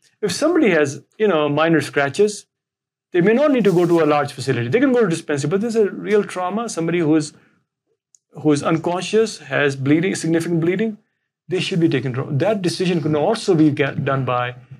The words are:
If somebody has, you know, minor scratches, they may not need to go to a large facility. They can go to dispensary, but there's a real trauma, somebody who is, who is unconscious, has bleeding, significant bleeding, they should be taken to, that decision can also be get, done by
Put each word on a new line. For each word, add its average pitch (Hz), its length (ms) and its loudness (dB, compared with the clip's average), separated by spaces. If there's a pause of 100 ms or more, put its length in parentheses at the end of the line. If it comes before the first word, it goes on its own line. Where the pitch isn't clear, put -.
(220)
If - 100 -2
somebody 311 400 2
has, 143 320 0 (140)
you 214 100 2
know, 151 220 2
minor 156 320 2
scratches, 147 640 -2 (680)
they 180 100 2
may 214 120 4
not 285 180 4
need 240 140 2
to 196 80 4
go 175 120 4
to 170 160 4
a 156 40 4
large 147 260 0
facility. 120 380 -4
They 214 100 2
can 262 140 2
go 240 80 2
to 196 60 2
dispensary, 156 420 -4
but 190 100 0
there's 220 160 -4
a 208 140 2
real 196 340 -2
trauma, 196 460 -6
somebody 165 300 -2
who 156 160 2
is, 151 180 -2 (1080)
who 151 120 2
is 143 100 0
unconscious, 175 760 -2
has 139 360 -2
bleeding, 156 400 0
significant 165 460 -2
bleeding, 196 360 -2 (520)
they 180 100 -2
should 170 220 -2
be 165 80 4
taken 131 240 -2
to, 139 180 -6
that 185 300 0
decision 175 400 -2
can 151 140 -2
also 196 380 0
be 156 160 4
get, 139 360 -2
done 135 180 -2
by 123 320 -2 (240)